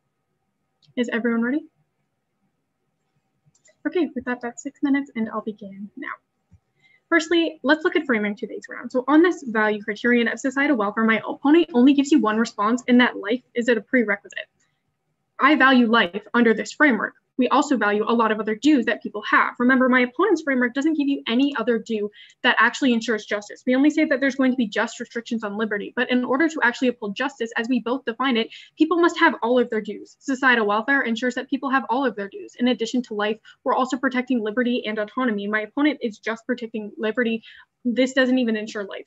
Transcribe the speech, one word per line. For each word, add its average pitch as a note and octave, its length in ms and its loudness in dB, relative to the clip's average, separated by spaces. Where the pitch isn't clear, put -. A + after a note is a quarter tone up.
Is A#3+ 160 -2
everyone A#3 300 0
ready? C#4 240 -2
Okay, D4+ 280 -2
with B3 100 -8
that, B3 160 -6
that's A#3+ 220 -12
six - 200 -10
minutes, C#4 340 0
and A3+ 140 -2
I'll A3 100 -6
begin G#3 560 -12
now. - 120 -14
Firstly, E4 560 0
let's D#4 180 2
look F4 140 0
at D#4 100 0
framing G#3 300 -2
today's G#3 320 -12
round. - 240 -14
So B3+ 160 -2
on D4+ 120 6
this E4+ 220 2
value G#3+ 400 -2
criterion A#3 460 0
of A#3 100 -6
societal C#4 380 0
welfare, G#3+ 280 -2
my A3 240 2
opponent D4+ 460 4
only B3+ 200 6
gives C#4 180 2
you D4+ 80 6
one G#3+ 180 2
response, A3+ 480 -2
and B3 140 6
that B3 160 2
life G3+ 260 -4
is A#3+ 140 -2
a A3+ 120 2
prerequisite. G3+ 680 -2
I C#4 160 6
value B3+ 340 6
life G#3+ 320 2
under A#3 200 4
this - 180 -6
framework. C4 420 2
We B3 100 0
also C#4+ 300 2
value G#3 280 0
a A#3 60 0
lot A3+ 200 2
of G#3 60 -2
other G#3+ 160 -4
dues C4+ 300 2
that - 180 -2
people G#3 280 -10
have. - 280 2
Remember, B3+ 300 4
my B3+ 120 4
opponent's D#4+ 420 0
framework B3 320 -2
doesn't D4+ 240 0
give C#4 100 0
you C#4 180 -2
any C#4 300 0
other A#3 220 0
due G#3+ 320 -4
that B3+ 160 2
actually B3 340 2
ensures A3+ 320 -2
justice. - 420 -8
We B3+ 80 2
only C4+ 140 4
say D4+ 160 2
that D4 160 0
there's C4+ 140 0
going C4 160 0
to B3+ 80 -4
be A#3 100 -2
just G#3+ 320 -4
restrictions A3+ 420 -8
on G3+ 140 -8
liberty, G#3 400 -6
but B3 140 -2
in B3 120 2
order C4+ 280 0
to D#4+ 120 -10
actually A#3+ 260 0
uphold G#3+ 280 -6
justice, B3+ 400 -6
as A#3 100 -4
we B3 140 0
both B3+ 240 -4
define A#3+ 320 -2
it, A3+ 140 -2
people E4 240 2
must E4+ 200 2
have E4 220 4
all B3 160 2
of A#3+ 120 0
their A3 100 -4
dues. G#3 380 -14
Societal B3+ 480 0
welfare A3 340 0
ensures A#3 360 -4
that B3 120 -8
people C4+ 220 -4
have C4 180 -2
all B3+ 160 -2
of A#3 100 -2
their G3+ 140 -10
dues. - 300 -18
In A#3+ 100 0
addition A#3+ 360 -2
to A3+ 100 -12
life, G#3+ 240 -4
we're B3 100 0
also B3+ 220 -2
protecting B3+ 480 -2
liberty A#3+ 400 -2
and G#3+ 140 -6
autonomy. G#3 500 -4
My G#3+ 140 -2
opponent C#4+ 400 -2
is A3 160 -6
just A3 260 -8
protecting A3 540 -8
liberty. A3+ 440 -2
This B3+ 260 0
doesn't C4 260 2
even A3+ 160 0
ensure G#3+ 300 -8
life - 220 -14